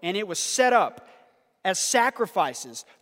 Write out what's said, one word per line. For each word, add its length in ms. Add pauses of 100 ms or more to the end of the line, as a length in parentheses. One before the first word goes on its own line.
and 160
it 120
was 100
set 340
up 360 (560)
as 160
sacrifices 1040 (180)